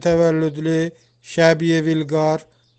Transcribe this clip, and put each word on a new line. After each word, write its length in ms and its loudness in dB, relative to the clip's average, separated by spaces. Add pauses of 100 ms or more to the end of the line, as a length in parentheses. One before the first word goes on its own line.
təvəllüdlü 720 0 (480)
Şəbiyev 640 2
İlqar 560 -2 (320)